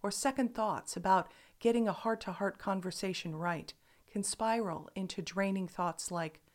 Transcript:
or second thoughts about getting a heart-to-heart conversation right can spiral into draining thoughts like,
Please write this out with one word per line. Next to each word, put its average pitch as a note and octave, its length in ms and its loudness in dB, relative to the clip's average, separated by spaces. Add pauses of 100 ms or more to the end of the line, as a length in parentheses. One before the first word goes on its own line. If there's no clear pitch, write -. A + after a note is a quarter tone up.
or G3+ 100 0
second C4 420 2
thoughts G3 420 -2
about F#3 360 4 (260)
getting A#3 300 4
a F#3+ 40 2
heart-to-heart G3+ 640 -2
conversation F#3 760 -2
right E3+ 380 -2 (340)
can G3+ 160 -4
spiral G#3+ 720 0
into F#3+ 280 -4
draining F#3+ 440 0
thoughts F3 460 -4
like, E3 280 -4 (140)